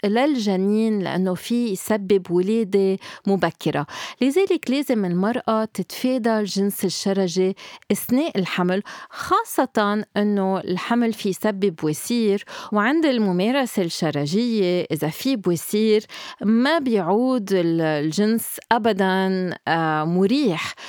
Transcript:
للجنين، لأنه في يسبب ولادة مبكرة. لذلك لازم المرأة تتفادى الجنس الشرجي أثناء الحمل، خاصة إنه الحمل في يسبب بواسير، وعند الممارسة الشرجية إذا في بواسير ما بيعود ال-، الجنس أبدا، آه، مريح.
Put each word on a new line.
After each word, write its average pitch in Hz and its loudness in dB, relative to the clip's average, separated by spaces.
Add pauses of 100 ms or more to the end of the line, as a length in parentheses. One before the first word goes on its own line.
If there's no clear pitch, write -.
للجنين، 214 2
لأنه 180 0
في 233 -2
يسبب 196 0
ولادة 190 2 (300)
مبكرة. 165 0 (340)
لذلك 330 2
لازم 254 0
المرأة 220 0
تتفادى 226 -2
الجنس 202 0
الشرجي 185 0 (360)
أثناء 254 0
الحمل، 185 0 (260)
خاصة 240 0 (120)
إنه 196 2
الحمل 226 0
في - -4
يسبب 196 -2
بواسير، 202 0 (280)
وعند 247 2
الممارسة 226 2
الشرجية 180 0
إذا 151 -2
في 262 -2
بواسير 214 2 (360)
ما 247 2
بيعود 226 0
ال-، 170 2
الجنس 160 0 (120)
أبدا، 196 2 (440)
آه، 156 0
مريح. 190 0 (160)